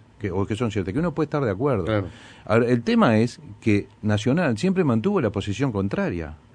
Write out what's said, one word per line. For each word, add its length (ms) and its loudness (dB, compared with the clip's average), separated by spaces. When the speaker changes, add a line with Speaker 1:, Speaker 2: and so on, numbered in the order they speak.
Speaker 1:
que, 120 -4
o 160 0
que 100 -4
son 140 -2
ciertas, 220 -4
que 80 -2
uno 140 -2
puede 120 -2
estar 180 -2
de 60 0
acuerdo. 360 0
Speaker 2:
Claro. 200 0
Speaker 1:
Ahora, 220 2
el 160 2
tema 360 4
es 220 0
que 280 0
Nacional 560 0
siempre 260 0
mantuvo 360 2
la 100 0
posición 420 -2
contraria. 640 -4